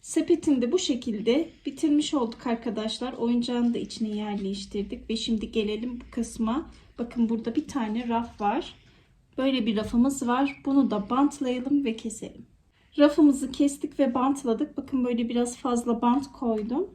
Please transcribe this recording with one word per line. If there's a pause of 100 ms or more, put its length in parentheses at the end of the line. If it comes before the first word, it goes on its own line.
Sepetini
de
bu
şekilde (160)
bitirmiş
olduk
arkadaşlar.
Oyuncağını
da
içine
yerleştirdik
ve
şimdi
gelelim
bu
kısma. (280)
Bakın
burada
bir
tane
raf
var. (640)
Böyle
bir
rafımız
var.
Bunu
da
bantlayalım
ve
keselim. (520)
Rafımızı
kestik
ve
bantladık.
Bakın
böyle
biraz
fazla
bant
koydum.